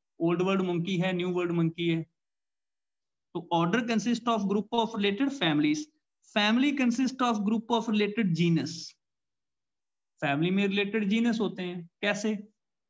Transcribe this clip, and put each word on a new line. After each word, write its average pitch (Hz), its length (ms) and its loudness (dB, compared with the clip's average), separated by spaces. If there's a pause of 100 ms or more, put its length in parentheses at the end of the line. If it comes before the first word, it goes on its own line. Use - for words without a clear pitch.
(200)
ओल्ड 170 220 2
वर्ल्ड 190 200 2
मंकी 175 360 -2
है, 185 140 0
न्यू 175 180 -2
वर्ल्ड 175 220 -2
मंकी 170 360 0
है। 165 180 0 (1300)
तो - 200 -8
order 175 280 2
consist 233 460 -2
of 214 160 0
group 202 300 0
of 226 140 0 (120)
related 202 300 0
families, 151 480 2 (580)
family 233 440 4
consist 247 420 0
of 226 180 2
group 214 320 0
of 226 160 0
related 208 460 0
genus। 165 360 2 (1500)
फैमिली 151 300 0
में 196 160 2
रिलेटेड 202 420 0
जीनस 226 320 2
होते 185 220 -4
हैं। 180 280 -8 (100)
कैसे? 208 480 -4 (420)